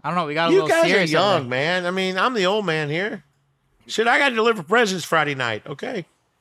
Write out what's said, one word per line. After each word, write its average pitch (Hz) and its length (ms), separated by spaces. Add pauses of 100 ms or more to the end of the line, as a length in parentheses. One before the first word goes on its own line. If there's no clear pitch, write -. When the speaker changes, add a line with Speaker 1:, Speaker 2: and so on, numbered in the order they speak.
Speaker 1:
I 143 60
don't 175 80
know, 175 80
we 147 80
got 160 160
a - 40
Speaker 2:
You 381 100
Speaker 1:
little - 60
Speaker 2:
guys 330 160
are - 40
Speaker 1:
serious 165 220
on - 20
Speaker 2:
young, 175 300
Speaker 1:
that. 120 60
Speaker 2:
man. 165 360
I 180 60
mean, 185 260
I'm 226 160
the 196 140
old 208 180
man 156 240
here. 190 340 (640)
Shit, 214 200
I 269 120
gotta 277 160
deliver 220 260
presents 185 420
Friday 147 300
night, 117 320
okay? 190 400 (360)